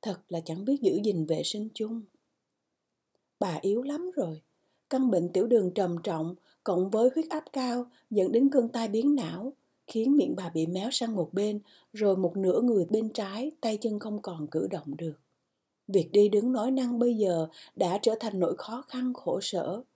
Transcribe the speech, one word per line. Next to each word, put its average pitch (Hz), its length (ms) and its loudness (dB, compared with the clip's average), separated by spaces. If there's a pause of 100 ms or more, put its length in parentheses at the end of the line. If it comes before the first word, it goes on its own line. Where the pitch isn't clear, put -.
Thật 190 180 -6 (100)
là 170 100 -4
chẳng 165 260 -8
biết 277 160 0
giữ 190 220 2
gìn 185 220 0
vệ 156 180 0
sinh 208 300 -6
chung. 226 280 -6 (1400)
Bà 180 220 -2
yếu 208 200 0
lắm 311 300 -6
rồi. 165 300 -6 (480)
Căn 262 220 2
bệnh 175 180 2
tiểu 190 180 2
đường 202 260 4
trầm 180 300 0
trọng 165 320 -4 (280)
cộng 185 260 0
với 220 260 4
huyết 320 140 -2
áp 311 140 -6 (100)
cao 247 320 -4 (240)
dẫn 190 220 2
đến 254 180 4
cơn 247 200 4
tai 226 180 -4
biến 233 280 2
não, 190 380 -6 (340)
khiến 254 300 2
miệng 185 180 4
bà 180 140 -6
bị 165 180 0
méo 185 240 -4
sang 226 240 -2
một 170 180 -2
bên, 208 260 0 (340)
rồi 202 240 2
một 180 200 0
nửa 190 240 2
người 220 280 4
bên 220 200 0
trái, 214 420 -4 (100)
tay 220 160 -2
chân 214 220 -2
không 208 220 -6
còn 165 260 -8
cử 175 240 -2
động 151 260 -8
được. 165 160 -6 (760)
Việc 180 240 2
đi 208 180 8
đứng 214 220 2
nói 247 200 0
năng 247 280 0
bây 240 180 4
giờ 170 300 2 (280)
đã 190 260 2
trở 220 180 2
thành 208 200 -4
nỗi 165 180 0
khó 233 300 -10
khăn 254 260 -4
khổ - 280 -4
sở. 196 420 -4 (120)